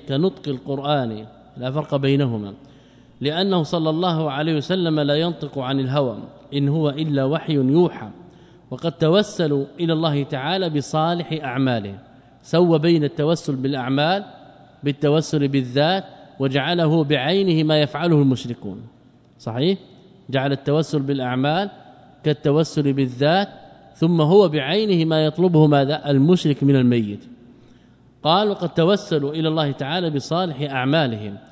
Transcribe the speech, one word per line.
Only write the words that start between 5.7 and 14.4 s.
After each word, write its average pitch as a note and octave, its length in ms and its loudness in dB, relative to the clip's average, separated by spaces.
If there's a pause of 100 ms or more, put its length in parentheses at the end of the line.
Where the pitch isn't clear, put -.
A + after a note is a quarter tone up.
الهوى، C3 380 0 (360)
إن C#3+ 140 0
هو D3+ 220 0
إلا C#3+ 340 -2
وحي D3+ 280 -2
يوحى، C#3 560 2 (600)
وقد D#3+ 220 -6
توسلوا D#3+ 720 0 (160)
إلى E3 120 -2
الله D#3 300 0
تعالى D#3+ 480 -4
بصالح D#3+ 600 -2
أعماله، B2 680 -4 (440)
سوى E3+ 360 4
بين D#3+ 260 4
التوسل D3+ 520 -2
بالأعمال C#3 680 -2 (580)